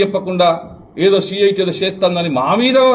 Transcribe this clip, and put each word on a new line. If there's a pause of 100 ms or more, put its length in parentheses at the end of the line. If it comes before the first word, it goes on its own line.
చెప్పకుండా (580)
ఏదో (100)
సీఐటీ
ఏదో
చేస్తుందని
మా (140)
మీద (160)